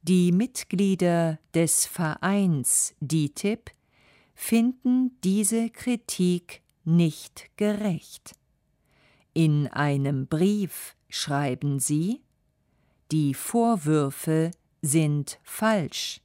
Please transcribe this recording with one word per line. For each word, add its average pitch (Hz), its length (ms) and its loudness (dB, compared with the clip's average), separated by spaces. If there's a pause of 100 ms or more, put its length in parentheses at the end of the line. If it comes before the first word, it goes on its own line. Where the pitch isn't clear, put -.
Die 180 300 4
Mitglieder 180 1080 0 (140)
des 165 320 2
Vereins 170 1160 0
ditib 160 720 -2 (600)
finden 254 920 0
diese 220 460 0
Kritik 185 920 -2 (240)
nicht 165 720 0
gerecht. 208 760 -4 (1000)
In 151 340 4
einem 139 600 -2
Brief 190 680 -2 (120)
schreiben 143 720 -2
sie, 165 420 -2 (920)
die 151 220 2
Vorwürfe 160 1160 0 (300)
sind 147 600 0
falsch. - 800 -4